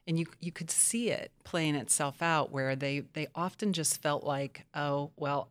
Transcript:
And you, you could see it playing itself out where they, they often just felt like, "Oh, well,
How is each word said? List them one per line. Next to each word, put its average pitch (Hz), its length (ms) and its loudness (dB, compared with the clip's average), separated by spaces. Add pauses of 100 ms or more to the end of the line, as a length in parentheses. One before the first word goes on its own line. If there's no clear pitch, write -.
And 165 140 2
you, 165 60 0 (160)
you 170 100 -4
could 165 180 -8
see 233 420 2
it - 200 -2 (140)
playing 156 300 2
itself 139 460 0
out 165 300 4
where 135 240 0
they, 139 280 -2 (100)
they 151 220 -4
often 185 360 0
just 165 300 0
felt 147 240 0
like, 139 480 -2
"Oh, 143 420 0
well, 143 360 -2